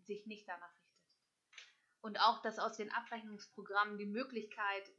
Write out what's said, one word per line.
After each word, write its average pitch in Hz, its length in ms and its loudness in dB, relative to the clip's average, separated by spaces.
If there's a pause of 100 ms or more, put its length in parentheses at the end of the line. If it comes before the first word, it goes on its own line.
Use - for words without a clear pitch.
sich 208 220 -6
nicht 214 220 -12
danach 175 260 -10
richtet. - 120 -20 (1160)
Und 208 200 0
auch, 226 200 10
dass 220 180 -2
aus 214 180 2
den 214 160 -6
Abrechnungsprogrammen 208 1080 -2
die 208 80 -4
Möglichkeit, 214 920 -2